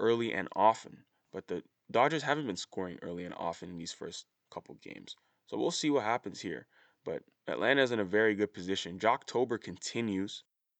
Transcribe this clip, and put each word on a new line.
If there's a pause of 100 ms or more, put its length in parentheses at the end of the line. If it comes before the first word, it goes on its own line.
early
and
often, (280)
but
the (280)
Dodgers
haven't
been
scoring
early
and
often
in
these
first (240)
couple
games. (320)
So
we'll
see
what
happens
here, (380)
but (240)
Atlanta's
in
a
very
good
position.
Jocktober
continues. (380)